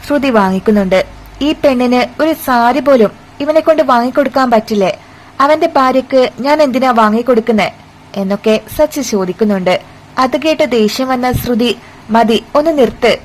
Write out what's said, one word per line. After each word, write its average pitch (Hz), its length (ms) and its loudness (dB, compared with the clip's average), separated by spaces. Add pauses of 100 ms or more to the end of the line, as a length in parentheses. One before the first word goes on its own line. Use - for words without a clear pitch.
ശ്രുതി 277 220 0
വാങ്ങിക്കുന്നുണ്ട്. 190 760 0 (360)
ഈ 294 120 -2
പെണ്ണിന് 247 680 0
ഒരു 311 120 0 (120)
സാരി 240 340 2
പോലും 254 320 2 (280)
ഇവനെ 302 200 0
കൊണ്ട് 311 240 2
വാങ്ങിക്കൊടുക്കാൻ 262 680 0
പറ്റില്ലേ? 214 460 0 (420)
അവന്റെ 311 280 2
ഭാര്യക്ക് 262 640 0 (100)
ഞാൻ 294 220 0
എന്തിനാ 262 300 0
വാങ്ങിക്കൊടുക്കുന്നെ? 226 800 0 (440)
എന്നൊക്കെ 202 440 -2 (180)
സച്ചി 302 240 -2
ചോദിക്കുന്നുണ്ട്. 185 800 -2 (360)
അത് 262 200 -2
കേട്ട് 302 340 0
ദേഷ്യം 233 360 0
വന്ന 254 240 -2
ശ്രുതി, 240 460 -2 (320)
"മതി, 220 340 2 (120)
ഒന്ന് 302 220 0
നിർത്ത്. 240 480 0